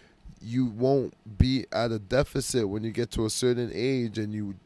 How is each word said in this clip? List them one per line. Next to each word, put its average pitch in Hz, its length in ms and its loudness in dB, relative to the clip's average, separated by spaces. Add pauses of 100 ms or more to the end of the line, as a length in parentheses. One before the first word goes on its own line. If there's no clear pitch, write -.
(400)
you 120 260 0
won't 123 480 0 (240)
be 131 320 4
at 113 220 0
a 110 60 0
deficit 120 680 0
when 104 140 -4
you 110 80 -4
get 117 220 -2
to 113 140 0
a 107 40 0
certain 123 420 0
age 117 460 -2
and 107 140 -4
you 104 220 -6 (120)